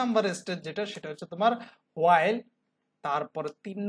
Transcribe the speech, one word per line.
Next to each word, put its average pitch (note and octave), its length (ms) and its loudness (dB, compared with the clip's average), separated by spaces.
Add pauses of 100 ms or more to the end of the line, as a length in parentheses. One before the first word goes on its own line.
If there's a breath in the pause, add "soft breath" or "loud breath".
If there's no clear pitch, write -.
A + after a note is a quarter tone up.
নাম্বার A3+ 240 2 (140)
স্টেজ F3+ 280 -6
যেটা D#3+ 160 -6 (100)
সেটা - 180 -12
হচ্ছে D3+ 240 -12
তোমার G#3 180 4 (440 loud breath)
হোয়াইল, F3 400 6 (720)
তারপর D3+ 380 -4 (200)
তিন G3 140 -10 (100)